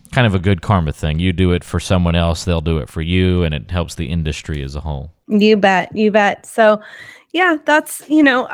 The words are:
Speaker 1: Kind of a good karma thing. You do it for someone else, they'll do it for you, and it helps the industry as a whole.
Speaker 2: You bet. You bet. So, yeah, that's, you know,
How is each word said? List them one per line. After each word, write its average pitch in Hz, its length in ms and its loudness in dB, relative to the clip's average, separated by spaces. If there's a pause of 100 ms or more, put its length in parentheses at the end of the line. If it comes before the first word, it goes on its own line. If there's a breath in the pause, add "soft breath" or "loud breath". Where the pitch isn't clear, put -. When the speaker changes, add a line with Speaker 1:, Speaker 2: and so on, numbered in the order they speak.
(120)
Speaker 1:
Kind 127 140 2
of 101 80 2
a 95 60 2
good 90 220 0
karma 85 320 0
thing. 78 260 -4
You 92 140 0
do 90 180 2
it 87 120 -2
for - 160 -6
someone 87 360 0
else, 85 300 -2
they'll 85 160 -2
do 80 160 -2
it 65 120 -8
for 82 120 -8
you, 90 420 0
and 78 100 -2
it 69 160 -8
helps 85 260 -6
the 82 120 -6
industry 76 560 -6
as 67 120 -10
a 73 40 -10
whole. 73 320 -10 (160)
Speaker 2:
You 214 300 4
bet. 190 380 0
You 214 160 0
bet. 202 340 0
So, 214 360 2 (500 loud breath)
yeah, 339 340 0
that's, 302 420 -2
you 311 140 4
know, 262 320 2